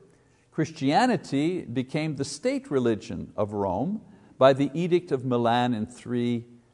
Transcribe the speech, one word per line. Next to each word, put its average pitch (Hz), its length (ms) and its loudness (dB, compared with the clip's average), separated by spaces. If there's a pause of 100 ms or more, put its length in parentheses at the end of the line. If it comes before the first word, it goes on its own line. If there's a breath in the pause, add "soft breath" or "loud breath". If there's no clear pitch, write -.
(520 soft breath)
Christianity 165 1120 0
became 139 540 -4
the 135 100 -4
state - 460 -4
religion 110 640 0
of 104 180 -2
Rome 104 480 -2 (360 loud breath)
by 135 160 8
the 139 200 0
Edict 170 380 0
of 127 140 -2
Milan 123 480 2
in 107 120 -2
three 120 600 -4 (280 soft breath)